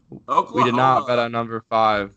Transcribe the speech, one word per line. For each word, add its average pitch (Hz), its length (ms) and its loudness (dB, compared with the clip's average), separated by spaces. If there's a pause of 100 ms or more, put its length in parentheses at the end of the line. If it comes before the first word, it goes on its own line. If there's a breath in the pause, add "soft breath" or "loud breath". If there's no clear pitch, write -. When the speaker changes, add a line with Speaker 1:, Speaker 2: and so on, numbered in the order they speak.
(280)
Speaker 1:
Oklahoma. - 260 0
Speaker 2:
We 123 160 2
did 120 60 0
not 131 300 2
bet 123 120 0
on 117 140 -2
number 117 380 -6
five. 107 460 0